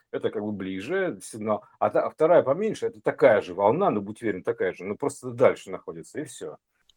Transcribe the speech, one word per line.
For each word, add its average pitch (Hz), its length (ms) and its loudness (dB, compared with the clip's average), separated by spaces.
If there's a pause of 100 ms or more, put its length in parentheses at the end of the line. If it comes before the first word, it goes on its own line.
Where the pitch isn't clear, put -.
(120)
это - 180 -2
как 107 140 -6
бы 107 80 -4
ближе 101 680 -6
сигнал, 107 420 -6 (160)
а 104 100 2
та, 151 200 0
вторая 160 340 6
поменьше, 165 440 -2
это - 140 -12
такая 123 400 4
же 90 120 -10
волна, 127 360 2
но 107 120 -2
будь 107 200 -12
уверен, 95 220 -2
такая 101 300 -2
же, 90 100 -14
но 101 120 -6
просто 127 360 -6
дальше 117 380 2
находится, 82 500 -12
и 156 40 -6
всё. 151 340 -14 (380)